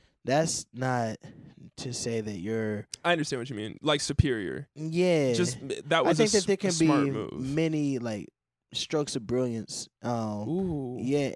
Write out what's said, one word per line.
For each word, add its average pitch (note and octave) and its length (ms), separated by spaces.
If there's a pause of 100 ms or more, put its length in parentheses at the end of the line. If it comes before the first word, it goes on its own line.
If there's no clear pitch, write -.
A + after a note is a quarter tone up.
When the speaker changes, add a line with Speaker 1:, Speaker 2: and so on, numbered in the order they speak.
(240)
Speaker 1:
that's D3+ 480
not B2 460 (580)
to B2 160
say A#2 300
that G#2 160
you're G#2+ 480 (180)
Speaker 2:
I E3+ 80
understand C#3+ 300
what B2+ 80
you C3 60
mean. G#2+ 260
Like, D3 180
superior. A#2 760
Speaker 1:
Yeah. D#3+ 600
Speaker 2:
Just, E3+ 240
m-, C#3 100 (200)
that E3 100
Speaker 1:
I - 20
Speaker 2:
was E4 180
a A3+ 40
Speaker 1:
think G#3+ 80
that G#3+ 80
Speaker 2:
s-, F#3 80
Speaker 1:
there G3 100
can G3 140
Speaker 2:
a - 20
smart D#3 320
Speaker 1:
be C#3+ 60
Speaker 2:
move. G#2+ 240
Speaker 1:
many, D3 640
like, A2 320 (420)
strokes - 420
of A#2 120
brilliance. A#2+ 640 (140)
Um, A2 460
Speaker 2:
Ooh. D3 520
Speaker 1:
yeah, C3+ 360